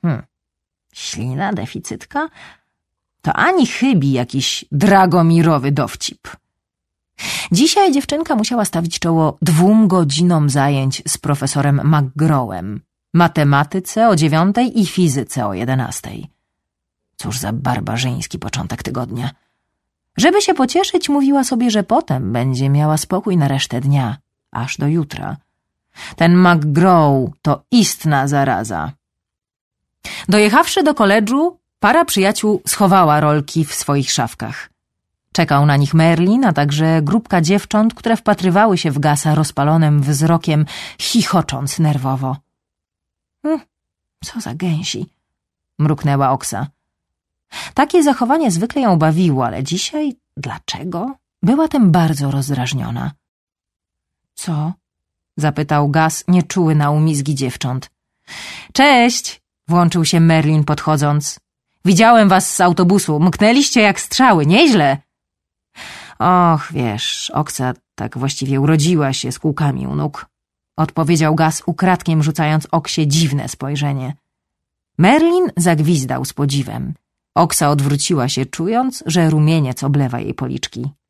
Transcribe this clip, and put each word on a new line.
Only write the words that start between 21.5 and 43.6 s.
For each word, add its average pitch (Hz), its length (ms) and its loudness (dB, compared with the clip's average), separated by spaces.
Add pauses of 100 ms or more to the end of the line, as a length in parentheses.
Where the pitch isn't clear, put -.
że 208 120 0
potem 127 500 -2
będzie 131 360 -2
miała 151 280 2
spokój 185 400 -2
na 143 100 2
resztę 135 340 -4
dnia, 139 360 0 (340)
aż - 260 -8
do 143 100 -2
jutra. 147 500 -4 (800)
Ten 170 220 4
McGraw 156 920 4 (120)
to - 300 -2
istna 151 560 0
zaraza. 113 640 -2 (1400)
Dojechawszy 214 540 2
do 294 100 2
koledżu, 247 680 0 (200)
para 220 260 4
przyjaciół 208 600 0
schowała 175 520 4
rolki 151 460 0
w - 80 -12
swoich 139 380 -2
szafkach. - 580 -6 (600)
Czekał 147 340 2
na 143 120 2
nich 143 160 0
Merlin, 170 520 2
a 180 80 2
także 151 480 0
grupka 180 400 -2
dziewcząt, 202 520 0
które 226 240 -2
wpatrywały 190 600 2
się 160 140 -2
w 139 80 -2
Gasa 147 360 0
rozpalonym 147 680 2
wzrokiem, 151 640 0 (340)
chichocząc 147 800 -2
nerwowo. 135 580 -2 (1080)
"Hm, 311 140 -2 (640)